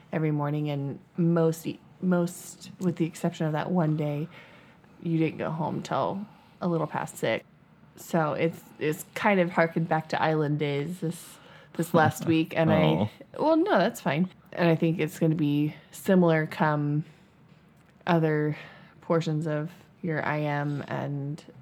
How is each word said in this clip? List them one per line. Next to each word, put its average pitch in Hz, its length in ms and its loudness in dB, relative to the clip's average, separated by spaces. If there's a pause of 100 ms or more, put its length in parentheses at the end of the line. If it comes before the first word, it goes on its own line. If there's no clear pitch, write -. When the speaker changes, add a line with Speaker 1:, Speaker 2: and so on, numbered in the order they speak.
(120)
Speaker 1:
every 156 200 0
morning, 147 380 -2
and 139 280 -4 (180)
most, 165 500 2
e-, - 120 -8 (220)
most, 175 680 -2 (100)
with 180 160 0
the 165 80 0
exception 165 420 -4
of 151 60 0
that 151 180 -2
one 156 260 2
day, 147 320 -4 (760)
you 165 160 0
didn't 160 200 0
go - 120 -4
home 160 320 -4
till 139 420 -2 (360)
a - 80 -4
little 160 180 0
past - 320 -8
six. 113 260 -2 (520)
So 156 360 -2
it's, 165 280 -2 (200)
it's 151 240 -4 (100)
kind 202 260 2
of 170 100 2
harkened 165 380 0
back 160 220 0
to - 120 -2
island 151 380 0
days 147 400 -4
this, - 360 -8 (380)
this 165 200 -4
last 156 320 4
Speaker 2:
<laughs> - 0 -
Speaker 1:
week, 160 300 2
and 160 160 4
I, 156 100 6
Speaker 2:
Oh. 131 280 4 (280)
Speaker 1:
well, 320 180 4
no, 339 220 2
that's 214 220 0
fine. 170 280 0 (240)
And 175 160 2
I 165 80 6
think 165 240 0
it's 175 200 -4
gonna 160 160 4
be 147 380 0 (180)
similar 165 540 4
come 151 580 0 (1000)
other 151 500 2 (440)
portions 165 460 0
of 151 240 -4 (320)
your 156 220 -4
I 151 160 -2
M 147 480 -2
and, 139 540 -6 (200)